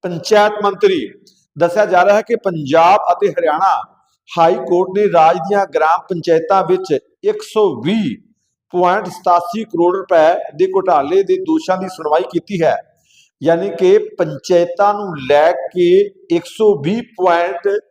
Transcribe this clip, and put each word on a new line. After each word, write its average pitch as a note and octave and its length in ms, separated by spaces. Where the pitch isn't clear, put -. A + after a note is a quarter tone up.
ਪੰਚਾਇਤ G#3 600
ਮੰਤਰੀ। G3 360
ਦੱਸਿਆ F3 280
ਜਾ F3+ 200
ਰਿਹਾ G3+ 100
ਹੈ G#3+ 60
ਕਿ A3+ 140
ਪੰਜਾਬ E3+ 760
ਅਤੇ F3 200
ਹਰਿਆਣਾ E3 400
ਹਾਈ E3+ 260
ਕੋਰਟ F#3 420
ਨੇ G#3 160
ਰਾਜ E3 240
ਦੀਆਂ G3+ 160
ਗ੍ਰਾਮ D#3 340
ਪੰਚਾਇਤਾਂ E3 560
ਵਿੱਚ F3+ 280
ਇੱਕ G#3 500
ਸੌ G#3+ 220
ਵੀਹ F3 340
ਪੁਆਇੰਟ F3+ 340
ਸਤਾਸੀ F3 560
ਕਰੋੜ F3 320
ਰੁਪਏ F3 400
ਦੇ F#3 180
ਘੁਟਾਲੇ F3+ 480
ਦੇ F#3 220
ਦੋਸ਼ਾਂ D#3+ 320
ਦੀ F#3 100
ਸੁਣਵਾਈ D#3+ 440
ਕੀਤੀ F3 320
ਹੈ। C3 120
ਯਾਨੀ E3+ 280
ਕਿ F#3 180
ਪੰਚਾਇਤਾਂ F3 760
ਨੂੰ G3+ 180
ਲੈ D3 240
ਕੇ F3+ 380
ਇੱਕ E3+ 120
ਸੌ G#3+ 260
ਵੀਹ G#3 180
ਪੁਆਇੰਟ F3+ 500